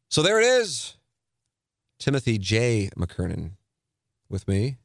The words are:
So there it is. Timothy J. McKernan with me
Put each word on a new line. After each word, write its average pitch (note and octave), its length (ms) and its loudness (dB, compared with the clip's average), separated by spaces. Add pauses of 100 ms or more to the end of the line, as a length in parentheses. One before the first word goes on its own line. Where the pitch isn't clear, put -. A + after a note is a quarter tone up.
(120)
So D3+ 100 0
there G3+ 180 4
it A3+ 60 4
is. A#3 520 0 (1000)
Timothy B2+ 400 0
J. A2 580 0
McKernan E2 580 -6 (760)
with - 180 -8
me G#2+ 380 0